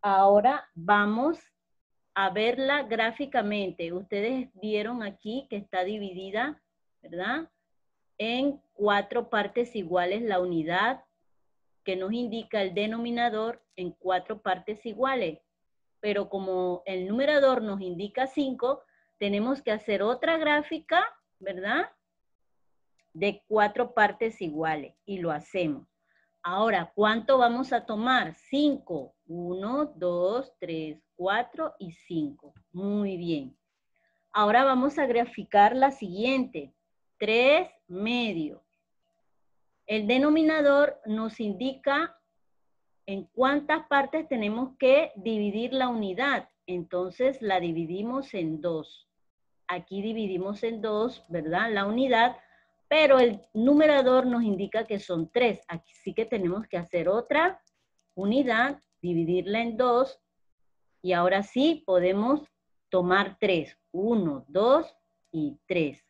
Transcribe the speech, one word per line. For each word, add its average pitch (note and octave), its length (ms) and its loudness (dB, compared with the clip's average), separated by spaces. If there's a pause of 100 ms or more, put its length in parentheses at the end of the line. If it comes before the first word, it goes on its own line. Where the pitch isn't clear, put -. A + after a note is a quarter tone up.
Ahora G3+ 720 6
vamos G#3 640 2 (760)
a G3 160 0
verla A#3+ 520 0
gráficamente. G#3 1080 -4
Ustedes G#3+ 580 -6 (100)
vieron G#3+ 420 -4
aquí G#3+ 460 -10
que A3 80 -8
está G3 260 -6
dividida, G3+ 800 -6 (400)
¿verdad? A#3 480 -6 (680)
En B3+ 440 -2 (120)
cuatro G#3 560 0
partes A3+ 440 -2
iguales F3+ 480 -2
la G3+ 180 0
unidad F3+ 640 -2 (800)
que F#3+ 120 -4
nos F#3+ 160 -6
indica A3+ 500 -4
el F#3 120 -4
denominador A#3 920 -4 (120)
en F3+ 160 -8
cuatro F#3 500 -4
partes F#3+ 420 -4
iguales. A3+ 560 -2 (600)
Pero G3+ 280 -2
como F#3 560 -2
el F#3 240 -6
numerador C4+ 540 2
nos G3 180 -4
indica F#3+ 460 -4
cinco, C4+ 560 -2 (360)
tenemos G#3 440 -2
que A3+ 100 -2
hacer G#3 300 -2
otra C4 340 0
gráfica, D#4 680 0 (360)
¿verdad? G3 520 -6 (1200)
De G3 340 -4
cuatro G#3+ 460 0
partes G#3+ 480 0
iguales D#3 520 -6 (120)
y G3 120 -8
lo E3+ 120 -4
hacemos. D#3 560 -4 (560)
Ahora, F#3+ 520 0
¿cuánto A3+ 440 4
vamos A#3+ 340 2
a A#3+ 140 -2
tomar? A3 480 -2
Cinco. C4+ 800 -2 (120)
Uno, F#3 600 -6
dos, F3+ 720 -4
tres, D#3+ 400 -8 (180)
cuatro A#3 640 -4
y F3 140 -14
cinco. D3+ 600 -8 (200)
Muy G3 440 -4
bien. E3 400 -6 (760)
Ahora G#3+ 340 4
vamos C4+ 340 2
a D4 80 0
graficar A3+ 680 4
la C4+ 160 4
siguiente. G#3+ 840 -4 (440)
Tres B3+ 520 4 (180)
medio. G3+ 760 -4 (1200)
El G#3+ 200 -2
denominador D4 1000 4
nos A3 340 -4
indica C4+ 800 -4 (840)
en G3 180 -8
cuántas C#4+ 640 0
partes C#4+ 420 -2
tenemos A3+ 480 -4
que C4+ 400 4
dividir G#3+ 560 -4
la C4 160 -2
unidad. A3+ 640 -4 (160)
Entonces F3+ 760 -4
la G3 200 0
dividimos F3+ 760 -6
en D#3+ 260 -4
dos. D#3+ 480 -8 (580)
Aquí F3+ 360 -8
dividimos G3+ 600 -6
en A3+ 200 -6
dos, A3 460 -4
¿verdad? E3+ 440 -4
La G3 140 0
unidad, A#3+ 500 2 (520)
pero D4 300 6
el A#3+ 220 4 (140)
numerador C4 720 6
nos A#3+ 160 2
indica G#3 440 -2
que G3+ 120 -4
son E3 320 -4
tres. A3+ 380 0
Así - 440 -12
que A3+ 140 -2
tenemos G3+ 400 -2
que - 100 -8
hacer E3+ 320 -2
otra D4 540 0 (520)
unidad, A#3+ 680 0 (200)
dividirla F3 580 0
en A#3 160 -4
dos, B3 420 2 (840)
y F3+ 100 0
ahora F#3 300 2
sí D4 420 0
podemos G3+ 560 2 (480)
tomar F#3+ 500 2
tres. F3+ 400 0 (140)
Uno, F#3 560 0
dos A#3+ 480 2 (340)
y D3+ 360 -4
tres. D#3+ 440 -2